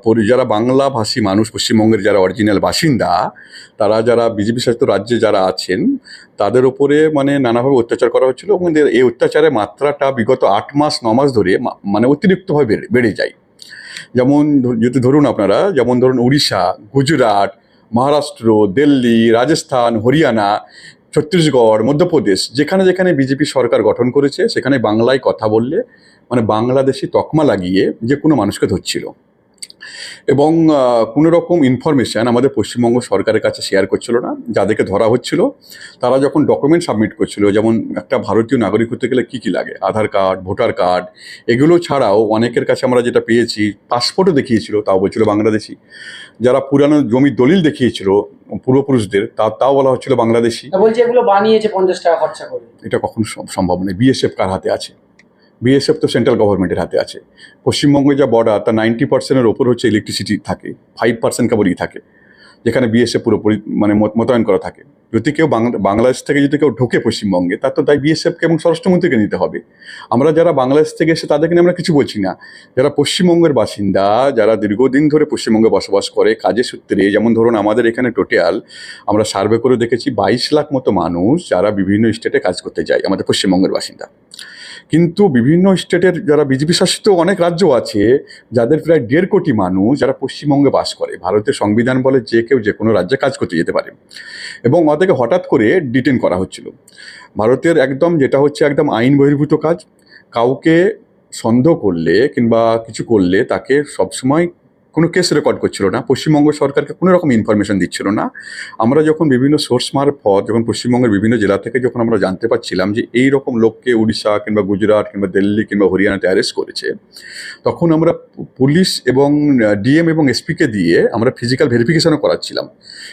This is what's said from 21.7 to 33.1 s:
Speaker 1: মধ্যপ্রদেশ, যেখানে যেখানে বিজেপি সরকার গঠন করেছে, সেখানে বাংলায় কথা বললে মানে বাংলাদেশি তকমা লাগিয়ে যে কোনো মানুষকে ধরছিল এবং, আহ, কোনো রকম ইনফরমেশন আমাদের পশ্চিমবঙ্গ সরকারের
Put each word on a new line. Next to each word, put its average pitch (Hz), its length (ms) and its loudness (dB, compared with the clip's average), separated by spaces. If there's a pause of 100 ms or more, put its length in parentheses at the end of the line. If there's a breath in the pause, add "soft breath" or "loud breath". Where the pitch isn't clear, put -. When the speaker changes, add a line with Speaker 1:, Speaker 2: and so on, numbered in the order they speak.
Speaker 1:
মধ্যপ্রদেশ, 143 720 0
যেখানে 170 320 0
যেখানে 185 280 2
বিজেপি 135 320 -2
সরকার 123 380 0
গঠন 120 280 0
করেছে, 143 380 0
সেখানে 131 300 0
বাংলায় 113 420 0
কথা 107 260 -2
বললে 117 300 0 (520 soft breath)
মানে 123 120 0
বাংলাদেশি 120 640 0
তকমা 147 360 0
লাগিয়ে 95 480 0 (120)
যে 123 120 0
কোনো 151 200 2
মানুষকে 107 320 -2
ধরছিল - 400 -6 (1200 loud breath)
এবং, 156 420 4
আহ, 123 360 2
কোনো 147 240 2
রকম 165 340 2
ইনফরমেশন 127 640 0
আমাদের 123 280 2
পশ্চিমবঙ্গ 120 440 0
সরকারের 98 420 -2